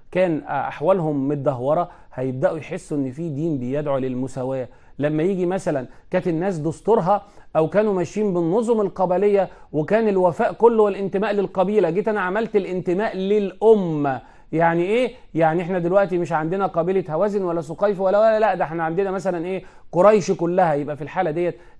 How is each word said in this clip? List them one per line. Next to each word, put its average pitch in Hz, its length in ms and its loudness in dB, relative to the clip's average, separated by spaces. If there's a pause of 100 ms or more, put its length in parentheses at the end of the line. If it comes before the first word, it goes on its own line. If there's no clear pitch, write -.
(120)
كان 180 300 2
أحوالهم 143 840 -2
متدهورة 147 600 -2 (240)
هيبدأوا 135 440 -2
يحسوا 156 380 -8
إن 135 140 -2
في 156 180 -8
دين 151 300 -4
بيدعو 139 400 -4
للمساواة. 131 680 -6 (300)
لما 151 240 0
يجي 185 240 0
مثلا، 165 400 -2 (240)
كانت 185 180 -2
الناس 175 300 -2
دستورها 190 640 0 (340)
أو 160 120 4
كانوا 202 260 2
ماشيين 190 400 -2
بالنظم 214 460 2
القبلية 190 680 2 (240)
وكان 196 360 2
الوفاء 185 440 2
كله 220 300 6
والانتماء 202 500 0
للقبيلة، 190 580 2
جيت 202 180 0
أنا 208 120 0
عملت 196 360 -2
الانتماء 185 600 -2
للأمة. 190 1040 2 (320)
يعني 165 300 2
إيه؟ 220 320 0 (200)
يعني 160 280 2
إحنا 180 160 -2
دلوقتي 175 400 2
مش 170 140 -4
عندنا 165 340 -2
قبيلة 170 440 0
هوازن 196 340 0
ولا 170 160 -2
سقيف 175 400 -2
ولا، 190 180 2
ولا، 220 220 4
لا، 208 140 2
ده 175 100 -2
إحنا 165 200 -4
عندنا 180 260 -2
مثلا 180 360 -4
إيه؟ 185 160 -6 (300)
قريش 190 400 6
كلها. 170 420 2
يبقى 143 220 -4
في 156 60 -10
الحالة 165 280 -2
ديت 170 280 -4 (220)